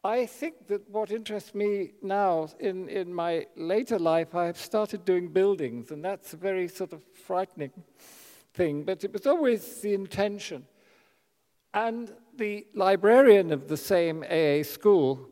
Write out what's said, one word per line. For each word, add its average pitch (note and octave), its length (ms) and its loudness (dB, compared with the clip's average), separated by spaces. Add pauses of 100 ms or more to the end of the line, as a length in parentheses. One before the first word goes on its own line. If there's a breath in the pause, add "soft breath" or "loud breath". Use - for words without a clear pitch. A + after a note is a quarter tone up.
I A3+ 260 -2
think - 400 -12
that G3+ 220 -6
what G#3 220 -6
interests G#3+ 420 -10
me G3+ 380 -4 (100)
now F#3+ 460 0 (140)
in, F#3 260 -4
in F3+ 260 -6
my E3+ 340 -4 (100)
later G3+ 420 -2
life, E3 340 0
I F3 120 0
have E3+ 120 -6
started G#3 460 -4
doing F3+ 240 0
buildings, D#3 640 0
and D3 100 -12
that's F#3+ 320 -10
a D#3+ 40 -18
very F#3 320 -4
sort F3+ 240 -10
of D#3+ 80 -18 (240)
frightening F3+ 480 -6 (800 loud breath)
thing, D3+ 300 -2
but F#3 200 -6
it G3 80 -6
was G#3 160 -4
always C4+ 540 0
the G#3 120 -2
intention. G3 720 -6 (1080 soft breath)
And A3+ 400 -4 (240)
the G#3 360 -6
librarian G3 800 8
of C#3 160 -4
the D3+ 80 -4
same E3 480 0
A D3+ 380 2
A - 20 -4
school C#3 680 2